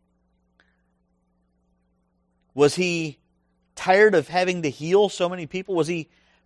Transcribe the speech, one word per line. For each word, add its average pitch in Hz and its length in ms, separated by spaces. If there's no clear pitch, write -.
Was 143 220
he 170 420
tired 196 400
of 151 140
having 180 340
to 151 80
heal 180 380
so 180 200
many 180 180
people? 185 280
Was 160 140
he 170 200